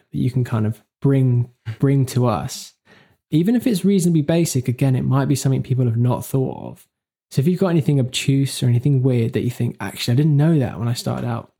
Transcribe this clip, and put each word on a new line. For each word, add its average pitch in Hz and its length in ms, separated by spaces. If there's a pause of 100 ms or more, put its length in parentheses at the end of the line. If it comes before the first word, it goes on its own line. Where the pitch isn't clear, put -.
(120)
that 147 80
you 131 120
can 127 120
kind 110 240
of 110 160 (180)
bring, 131 500 (280)
bring 139 280
to 123 200
us? - 460 (580)
Even 175 240
if 233 120
it's 214 180
reasonably 175 380
basic, 160 460
again, 131 280
it 131 80
might 131 220
be 143 80
something 131 280
people 127 220
have 113 140
not 123 260
thought 131 480
of. - 160 (440)
So - 80
if 131 80
you've 180 100
got 190 120
anything 151 280
obtuse 135 640
or 135 60
anything 127 340
weird 123 300
that 107 100
you 120 80
think, 120 300
"Actually, - 320
I 120 40
didn't 147 200
know 151 240
that 117 180
when 117 80
I 117 60
started 123 340
out 117 340